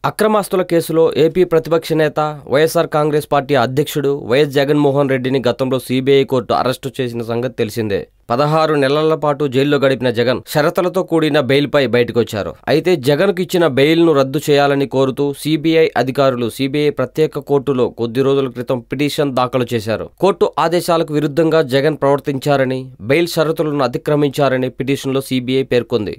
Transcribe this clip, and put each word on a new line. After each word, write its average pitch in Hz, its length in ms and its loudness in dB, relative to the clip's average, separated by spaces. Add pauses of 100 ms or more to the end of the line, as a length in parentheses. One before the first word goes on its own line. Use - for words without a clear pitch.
అక్రమాస్తుల 202 640 0
కేసులో 160 320 2 (220)
ఏపీ 160 280 2
ప్రతిపక్ష 160 480 0
నేత, 156 200 0 (320)
వైఎస్ఆర్ 156 420 2
కాంగ్రెస్ 151 400 0
పార్టీ 143 300 0
అధ్యక్షుడు 139 480 -2 (180)
వైఎస్ 139 280 2
జగన్మోహన్ 143 560 2
రెడ్డిని 127 340 0
గతంలో 127 400 0
సీబీఐ 135 440 2
కోర్టు 117 280 0
అరెస్టు 127 400 -4
చేసిన 120 220 -6 (100)
సంగతి 117 300 -4
తెలిసిందే. 107 380 -2 (300)
పదహారు 151 520 2
నెలల 151 420 2
పాటు 147 200 0 (100)
జైల్లో 143 300 2
గడిపిన 127 340 2
జగన్ 120 220 0 (120)
షరతులతో 175 500 0 (100)
కూడిన 156 260 2 (120)
బెయిల్పై 139 320 2 (120)
బయటకొచ్చారు. 113 580 0 (200)
అయితే 160 200 2 (160)
జగన్కు 175 360 0
ఇచ్చిన 170 220 0 (120)
బెయిల్ను 160 400 4
రద్దు 139 300 0
చేయాలని 143 480 2
కోరుతూ 135 300 0 (160)
సీబీఐ 160 440 2 (160)
అధికారులు 127 540 0
సీబీఐ 143 440 -2
ప్రత్యేక 147 400 -2 (100)
కోర్టులో 135 360 2 (140)
కొద్ది 117 280 -2
రోజుల 139 280 2
క్రితం 123 240 -4 (100)
పిటిషన్ 143 500 -2
దాఖలు 127 340 0
చేశారు. 104 320 -4 (180)
కోర్టు 190 240 2 (180)
ఆదేశాలకు 165 520 0
విరుద్ధంగా 160 440 2 (120)
జగన్ 135 300 0
ప్రవర్తించారని, 135 760 0 (320)
బెయిల్ 170 240 2
షరతులను 156 520 -2
అతిక్రమించారని 139 920 0
పిటిషన్లో 135 520 -2
సీబీఐ 131 340 -2 (100)
పేర్కొంది. 113 460 -2